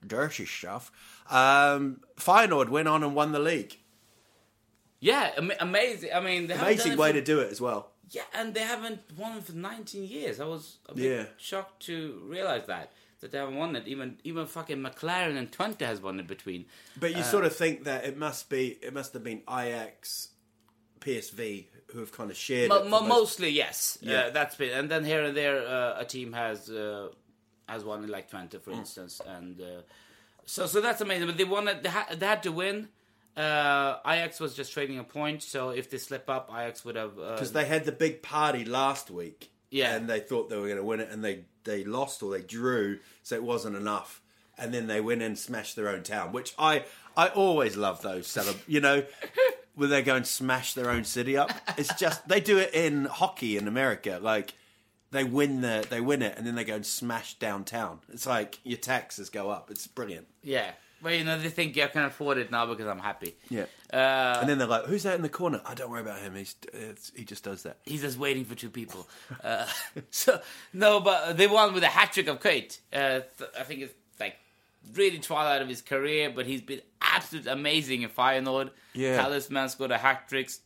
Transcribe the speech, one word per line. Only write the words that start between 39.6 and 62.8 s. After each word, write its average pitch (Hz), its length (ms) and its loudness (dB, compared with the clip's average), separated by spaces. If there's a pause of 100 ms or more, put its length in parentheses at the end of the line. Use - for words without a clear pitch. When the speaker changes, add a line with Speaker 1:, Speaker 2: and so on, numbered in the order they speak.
Speaker 2:
Yeah. 127 260 2
Speaker 1:
and 113 140 -4
they 113 120 0
thought 117 280 -2
they 110 80 -6
were 101 120 -2
gonna 101 140 -4
win 110 180 -2
it, 107 100 -6
and 107 120 -8
they, 95 220 -4 (200)
they 104 200 -4
lost 127 380 -4
or 101 100 -4
they 95 100 -2
drew, 110 560 0 (240)
so - 120 -6
it 113 80 -2
wasn't 110 340 -2
enough. 101 460 -4 (340)
And 120 160 -6
then 120 140 -2
they 107 160 0
went 117 180 0
and 107 180 -4
smashed 113 380 -8
their 107 120 -2
own 95 140 -4
town, 95 300 -4
which 123 260 -6
I, 151 280 2 (280)
I 170 140 6
always 175 480 4
love 98 240 0
those 92 260 -6
celeb-, 101 300 -2 (100)
you 151 140 4
know, 139 240 6 (360)
Speaker 2:
<laughs> - 340 2
Speaker 1:
when 143 160 2
they 143 100 6
go 131 160 4
and 123 100 0
smash 127 460 0
their 123 160 -2
own 120 160 2
city 127 320 -2
up. 143 140 4 (260)
It's 143 200 -2
just, 160 300 0
they 190 140 4
do 208 160 6
it 190 160 4
in 151 320 2
hockey 117 540 0
in 104 100 -2
America. 107 540 0
Like, 107 320 0 (560)
they 135 140 0
win 135 360 2
the, 110 300 0
they 117 100 -2
win 135 220 2
it, 104 160 -2
and 113 80 -6
then 117 80 -4
they 117 100 -4
go 107 120 -4
and 104 100 -6
smash 117 480 -4
downtown. 101 640 -6 (100)
It's 117 160 -10
like 113 380 0
your 120 140 -4
taxes 120 500 -4
go 101 220 -6
up. 95 200 -8
It's - 160 -8
brilliant. 104 400 -10 (160)
Speaker 2:
Yeah. 123 280 -2 (320)
Well, 165 100 -2
you 170 120 2
know, 160 140 0
they 160 120 -4
think, 160 280 -2
"I 143 100 4
can 147 160 2
afford 139 340 0
it 120 120 -2
now 117 140 2
because 110 220 -6